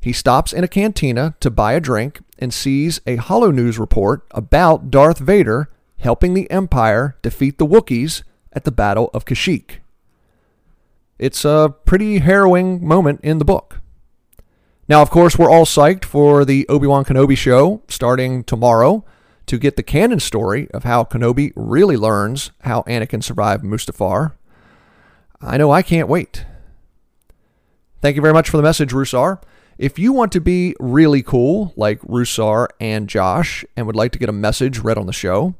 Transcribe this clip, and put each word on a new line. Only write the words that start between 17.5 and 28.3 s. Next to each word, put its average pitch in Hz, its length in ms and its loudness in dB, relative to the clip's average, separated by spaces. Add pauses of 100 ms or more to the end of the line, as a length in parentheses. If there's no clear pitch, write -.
starting 127 560 -4
tomorrow 123 580 2 (440)
to 131 100 -4
get 135 180 0
the 120 80 -6
canon 196 380 0
story 110 500 -4
of - 140 -10
how 120 180 0
Kenobi 123 540 -2
really 135 400 0
learns 107 540 -2 (100)
how 117 220 -4
Anakin 113 380 -6
survived 104 440 -4
Mustafar. 104 680 -6 (1080)
I 123 160 -6
know 147 140 4
I 165 100 4
can't 165 260 -2
wait. - 380 -4 (1600)
Thank 143 140 0
you 143 60 -2
very 156 120 4